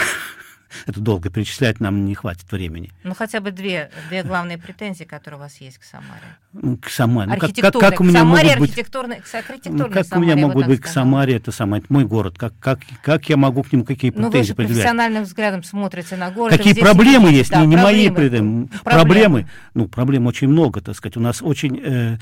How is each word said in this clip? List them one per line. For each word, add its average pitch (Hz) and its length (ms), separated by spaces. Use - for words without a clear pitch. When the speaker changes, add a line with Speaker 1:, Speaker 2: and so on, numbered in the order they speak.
Speaker 1:
Это 107 140
долго 101 300
перечислять, 110 500
нам 101 240
не 98 100
хватит 87 380
времени. 87 400
Speaker 2:
Ну, 185 120
хотя 220 260
бы 202 120
две, 180 380
две 185 120
главные 175 360
претензии, 185 460
которые 147 340
у 143 40
вас 143 200
есть 131 160
к - 40
Самаре. 135 540
Speaker 1:
Ну, 131 240
к - 140
Самаре. 120 400
Ну, - 80
как, - 20
как, 160 100
Speaker 2:
Архитектурные. 196 400
Speaker 1:
как 190 100
у 180 40
Speaker 2:
К - 20
Speaker 1:
меня 170 140
Speaker 2:
Самаре 160 280
Speaker 1:
могут 139 120
быть, 143 100
Speaker 2:
архитектурные, 240 520
к - 40
с-, - 60
Speaker 1:
ну, 233 60
Speaker 2:
архитектурной 185 500
Speaker 1:
как - 0
у 190 80
меня 196 80
Speaker 2:
Самаре, 170 240
я 156 80
Speaker 1:
могут 143 180
Speaker 2:
вот 135 60
так 123 80
Speaker 1:
быть 131 120
к - 20
Speaker 2:
скажу. - 120
Speaker 1:
Самаре, 135 420
это 110 160
самое, 104 300
это - 100
мой 139 120
город. 101 340
Как, 113 220
как, 135 200
как 156 280
я 147 80
могу 135 240
к - 100
нему 123 120
какие 127 300
Speaker 2:
Ну, 107 100
вы 117 60
Speaker 1:
претензии 117 180
Speaker 2:
же 107 60
Speaker 1:
предъявлять? 113 300
Speaker 2:
профессиональным 233 400
взглядом 190 400
смотрите 185 520
на 180 140
город, 226 240
и - 40
Speaker 1:
Какие 208 160
Speaker 2:
здесь - 100
Speaker 1:
проблемы 214 460
Speaker 2:
видите, 143 80
Speaker 1:
есть? 120 120
Speaker 2:
да, - 120
Speaker 1:
Не, 160 40
не 156 100
мои 202 320
Speaker 2:
проблемы. 180 60
Speaker 1:
претензии. 117 380
Speaker 2:
Проблемы. - 0
Speaker 1:
Проблемы. 180 640
Ну, 117 140
проблем 123 380
очень 127 220
много, 139 340
так 101 140
сказать. - 200
У 117 40
нас 117 220
очень, 139 400
э, 117 400